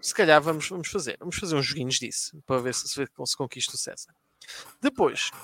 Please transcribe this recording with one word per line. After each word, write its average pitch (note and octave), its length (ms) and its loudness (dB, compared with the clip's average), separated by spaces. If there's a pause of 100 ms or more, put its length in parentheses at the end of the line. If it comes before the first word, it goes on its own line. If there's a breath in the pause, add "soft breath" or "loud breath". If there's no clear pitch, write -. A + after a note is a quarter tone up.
se - 140 -4
calhar D#3 260 8
vamos, D#3 280 -2
vamos F3+ 180 -6
fazer. D3+ 320 -4
Vamos F3 160 -8
fazer E3 220 -2
uns C3+ 80 2
joguinhos C3 300 -2
disso, - 500 -4
para C3 160 2
ver B2 120 0
se, - 140 -4
se, C#3 180 -4
se - 320 -6
conquista - 380 -4
o - 20 -10
César. - 360 -8 (680 loud breath)
Depois, A3+ 520 2 (120)